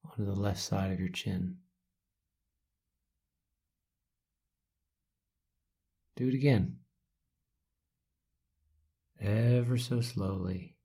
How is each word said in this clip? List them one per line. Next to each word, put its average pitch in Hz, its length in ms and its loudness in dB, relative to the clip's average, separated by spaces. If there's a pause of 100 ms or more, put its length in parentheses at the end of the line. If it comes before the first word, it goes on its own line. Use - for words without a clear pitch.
onto - 200 -8
the 98 160 -2
left 101 200 -2
side 95 320 0
of 92 80 -2
your 92 100 -2
chin. 92 480 -4 (4000)
Do 127 120 0
it 131 80 2
again. 131 420 4 (2500)
Ever 120 560 4
so 120 240 0
slowly 95 840 -4